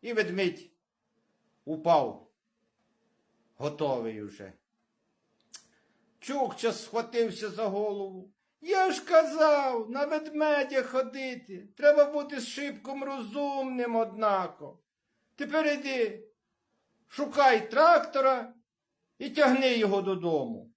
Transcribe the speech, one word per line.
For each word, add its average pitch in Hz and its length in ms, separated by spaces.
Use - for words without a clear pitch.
і 233 120
ведмідь 190 580
упав, 156 680
готовий 127 680
уже. 98 300
Чукча 247 540
схватився 226 760
за 220 160
голову. 196 680
"Я 381 320
ж - 120
казав, 294 840
на 277 140
ведмедя 294 760
ходити, 254 920
треба 294 280
бути 285 360
шибком 277 640
розумним, 262 920
однако. 196 800
Тепер 294 300
іди, 262 600
шукай 269 640
трактора 269 840
і - 120
тягни 262 460
його 202 260
додому. 160 760